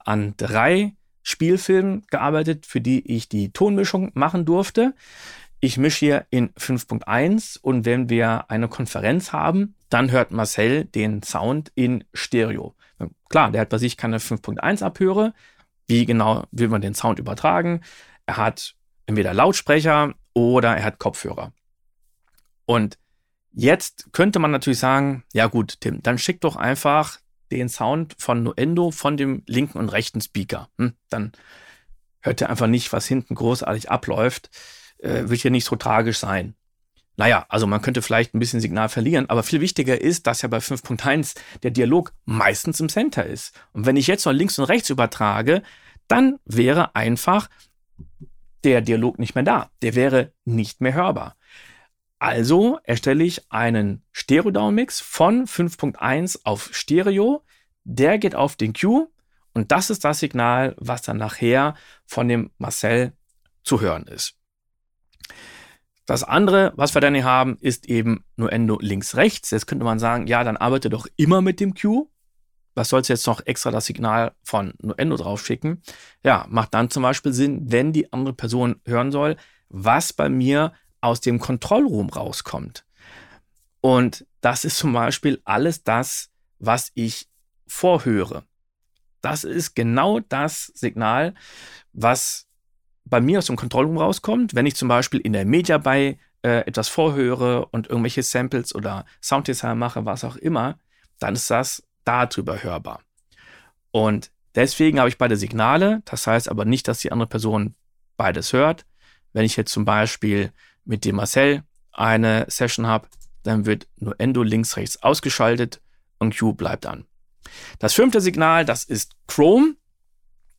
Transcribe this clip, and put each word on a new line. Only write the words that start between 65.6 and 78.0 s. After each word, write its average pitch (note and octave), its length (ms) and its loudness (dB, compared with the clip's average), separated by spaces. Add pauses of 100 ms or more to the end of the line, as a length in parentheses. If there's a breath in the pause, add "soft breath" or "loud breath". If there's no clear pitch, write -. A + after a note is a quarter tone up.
Das B2+ 180 -2
andere, F#3+ 520 4
was C#3+ 180 0
wir C#3 80 4
dann C#3+ 120 4
hier C3+ 100 0
haben, B2+ 360 2
ist B2 300 -4
eben A#2 340 0 (120)
Nuendo A2+ 440 0
links-rechts. G#2 680 0
Jetzt A2 160 -2
könnte C3+ 180 -4
man A2+ 140 0
sagen, A#2 280 -2
„Ja, A#2+ 180 2
dann A#2 120 -2
arbeite B2+ 320 0
doch G#2+ 180 -6 (100)
immer E3+ 260 4
mit F#3 180 0
dem G3 140 -2
Q. A3+ 340 0 (640)
Was - 140 -2
sollst C3 220 2
du - 20 2
jetzt A#2+ 140 -2
noch A2+ 180 -2
extra - 260 -4
das A#2 140 -2
Signal A2+ 580 -2
von G2+ 380 -4
Nuendo C3+ 360 -4
draufschicken?“ G#2 680 -6 (400 loud breath)
Ja, B2 260 2
macht A2+ 240 -2
dann A#2 160 2
zum C3+ 140 -4
Beispiel C3 320 0
Sinn, C3+ 360 0
wenn B2+ 220 2
die D#3 200 -2